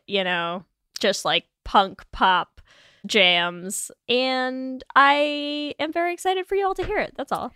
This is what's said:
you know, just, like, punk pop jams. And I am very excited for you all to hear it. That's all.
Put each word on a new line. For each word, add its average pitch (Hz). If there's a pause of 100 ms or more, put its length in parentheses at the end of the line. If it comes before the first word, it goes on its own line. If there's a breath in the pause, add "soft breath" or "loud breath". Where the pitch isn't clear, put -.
you 196
know, 175 (340)
just, -
like, 165 (200)
punk 196
pop 185 (460 soft breath)
jams. 175 (180)
And 262 (140)
I 294
am 320
very 339
excited 370
for -
you 392
all 381
to 381
hear 403
it. -
That's 269
all. 190